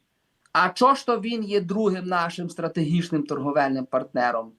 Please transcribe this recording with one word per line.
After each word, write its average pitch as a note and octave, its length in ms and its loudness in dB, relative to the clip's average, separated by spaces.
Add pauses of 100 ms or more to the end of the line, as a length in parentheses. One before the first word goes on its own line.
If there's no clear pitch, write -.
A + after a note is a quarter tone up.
(520)
А F3+ 160 2
чо B3+ 260 4
ж - 120 -8
то A#3 140 0
він A3+ 240 -4
є G3+ 160 0
другим F#3 440 0
нашим E3+ 460 -2
стратегічним E3 720 0
торговельним C3+ 640 0
партнером A#2+ 720 -2